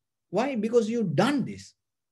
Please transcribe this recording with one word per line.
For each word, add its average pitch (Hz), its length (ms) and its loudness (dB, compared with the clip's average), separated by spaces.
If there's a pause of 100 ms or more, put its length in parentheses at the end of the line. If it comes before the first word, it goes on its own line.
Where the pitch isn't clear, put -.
(300)
Why? 247 260 -2
Because 220 340 2
you've 220 240 -2
done 226 300 2
this. - 300 -12 (380)